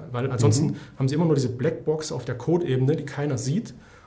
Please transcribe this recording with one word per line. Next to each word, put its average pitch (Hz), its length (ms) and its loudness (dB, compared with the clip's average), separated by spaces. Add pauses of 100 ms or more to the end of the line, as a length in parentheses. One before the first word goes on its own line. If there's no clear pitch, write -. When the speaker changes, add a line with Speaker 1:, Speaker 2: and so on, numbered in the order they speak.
(120)
Speaker 1:
Weil 123 200 -2
ansonsten 117 360 4
Speaker 2:
Mhm. - 80 -2 (220)
Speaker 1:
haben 135 100 2
Sie 135 80 0
immer 170 100 2
nur 156 100 4
diese 123 140 2
Blackbox 156 640 -2
auf 135 120 -6
der 123 120 -6
Code-Ebene, 143 600 2
die - 100 -4
keiner 143 320 -4
sieht. 135 360 -2 (320)